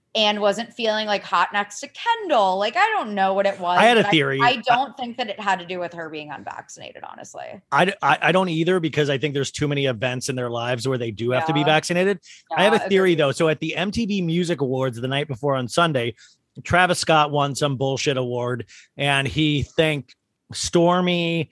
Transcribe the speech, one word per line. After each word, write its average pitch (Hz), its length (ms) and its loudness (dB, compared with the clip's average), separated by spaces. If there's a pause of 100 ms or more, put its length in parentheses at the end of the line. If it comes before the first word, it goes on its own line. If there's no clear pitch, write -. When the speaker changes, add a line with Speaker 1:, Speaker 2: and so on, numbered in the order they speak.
(140)
Speaker 1:
and 214 260 0
wasn't 208 320 0
feeling, 214 360 -2
like, 202 160 -2
hot 185 280 2
next 202 280 -4
to - 80 -12
Kendall. 311 680 0
Like, 214 200 -2
I 392 140 4
don't 269 260 -4
know 190 180 2
what 196 120 2
it 196 120 -2
was, 180 220 2
Speaker 2:
I 208 60 8
had 233 120 6
a 202 40 6
Speaker 1:
but - 40 0
I, - 40 -2
Speaker 2:
theory. 139 300 2
Speaker 1:
I 247 240 2
don't 247 320 0
think 240 200 -10
that 240 120 -6
it 202 120 -10
had 196 180 -2
to 175 80 -14
do 180 140 -6
with 170 140 -6
her 165 140 -10
being 151 220 -12
unvaccinated, - 720 -14
honestly. - 580 -16 (120)
Speaker 2:
I 156 140 4
d-, 185 140 -2
I, 147 220 2
I 151 80 4
don't 185 180 2
either, 165 300 0
because 151 320 0
I 139 80 0
think 139 160 -4
there's 135 160 -2
too - 160 -4
many 143 200 0
events 123 420 -4
in 131 80 -4
their 123 140 -4
lives 120 360 -4
where 131 120 0
they 117 120 -6
do 113 220 -2
have 131 140 0
to 160 60 0
be 147 80 0
Speaker 1:
Yeah. 147 60 2
Speaker 2:
vaccinated. 175 540 2 (360)
I 165 60 4
have 214 120 6
a - 20 6
Speaker 1:
Yeah, - 120 0
Speaker 2:
theory, 185 240 6
Speaker 1:
agreed. 156 60 2
Speaker 2:
though. 139 140 4
So 160 160 2
at 156 100 0
the 160 160 -6
M 180 160 -2
T 226 160 -2
V 196 160 -2
Music 170 380 0
Awards 131 400 -2
the 127 80 -4
night 143 180 -2
before 135 300 -2
on 123 100 -4
Sunday, 131 480 0 (480)
Travis 175 380 2
Scott 151 320 4
won 143 240 0
some 143 200 -2
bullshit 135 400 -2
award, 120 500 -4 (300)
and 139 300 0
he 147 380 0
thanked 156 500 -2 (380)
Stormy 170 1000 2